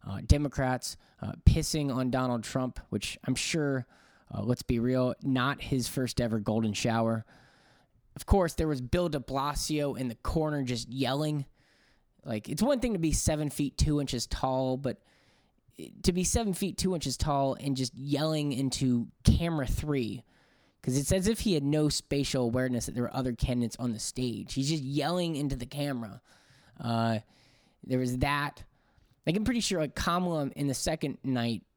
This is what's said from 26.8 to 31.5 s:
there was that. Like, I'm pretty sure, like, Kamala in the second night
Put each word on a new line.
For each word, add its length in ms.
there 160
was 200
that. 440
Like, 80
I'm 80
pretty 160
sure, 200
like, 140
Kamala 600
in 100
the 80
second 500
night 380